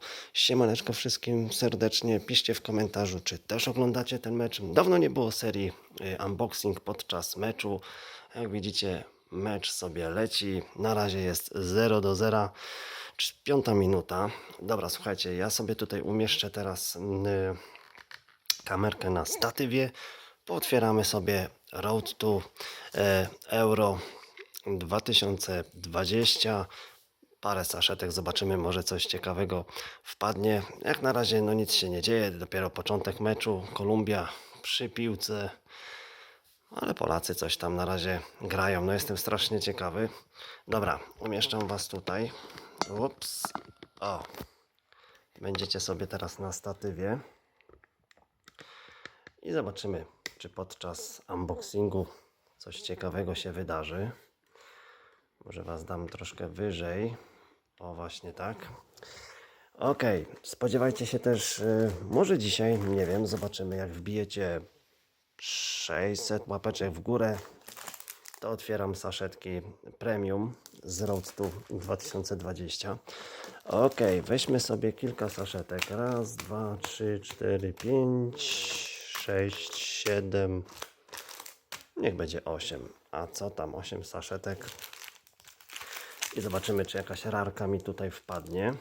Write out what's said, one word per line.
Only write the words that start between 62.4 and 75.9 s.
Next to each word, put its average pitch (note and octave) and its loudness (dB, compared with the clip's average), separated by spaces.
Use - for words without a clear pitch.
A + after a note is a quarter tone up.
nie G2 2
wiem, G2+ 2
zobaczymy, G2 -4
jak F#2+ -4
wbijecie F#2+ -2
sześćset G2 0
łapeczek G2 -2
w E2 -8
górę, A2 2
to A2 -6
otwieram G2+ -2
saszetki F#2 -6
premium G#2+ 0
z F2+ -4
Road G2 0
to G2+ -2
dwa F#2+ -4
tysiące G2 -6
dwadzieścia. F2+ -6
Okej, G#2+ 6
weźmy B2+ 4
sobie A2 2
kilka A#2+ -2
saszetek. F#2 -6